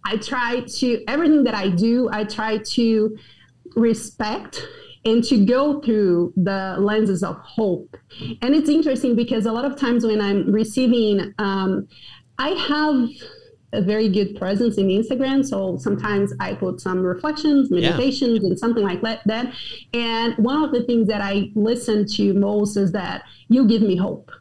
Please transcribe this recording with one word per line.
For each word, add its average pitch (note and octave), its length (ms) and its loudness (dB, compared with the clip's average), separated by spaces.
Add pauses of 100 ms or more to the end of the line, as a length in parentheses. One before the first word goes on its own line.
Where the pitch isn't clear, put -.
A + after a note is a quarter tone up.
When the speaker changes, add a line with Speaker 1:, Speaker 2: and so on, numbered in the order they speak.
Speaker 1:
I A3 120 -2
try A#3+ 440 -4 (180)
to, A#3+ 280 0
everything D4 380 4
that A3+ 100 0
I G3 140 -2
do, A3+ 420 2
I G#3+ 140 -4
try G#3+ 320 -4
to A3 600 0 (580)
respect A3+ 840 -2 (440)
and A3+ 180 4
to G#3 220 4
go C#4 340 2
through F#3 560 2
the F#3+ 420 -2
lenses G3+ 460 0
of F3+ 140 -6
hope. - 580 -4 (460)
And B3+ 120 2
it's D#4 160 2
interesting C#4+ 460 2
because A#3 300 0
a A3+ 80 0
lot A#3 120 -4
of C#4 140 -4
times A#3+ 260 2
when G#3+ 140 2
I'm G3+ 320 0
receiving, A3 880 2
um, G3 480 -2 (500)
I C4+ 140 -4
have D4 580 0 (640)
a A3 80 0
very G#3+ 280 0
good G3 280 0
presence G3+ 400 0
in F#3+ 100 2
Instagram. C4 580 0
So F#3+ 320 -4
sometimes G3+ 600 -2
I F#3+ 140 -6
put F#3 280 -6
some F#3 200 -2
reflections, C#4+ 680 0
Speaker 2:
Yeah. F3 220 2
Speaker 1:
meditations, A#3+ 540 0
and F#3 120 0
something A#3 260 0
like F3+ 180 -2
that, A3 240 -4
that. A#3 280 -2 (400)
And A#3 440 -2
one C4+ 260 2
of C#4 80 0
the A#3+ 120 0
things A#3 260 2
that G#3 120 -2
I G3+ 320 -2
listen A3 520 0 (100)
to G3+ 180 2
most G3+ 440 0
is F#3+ 160 0
that F3+ 300 -6 (260)
you B3 180 6
give A3 140 4
me G3 160 2
hope. - 440 -4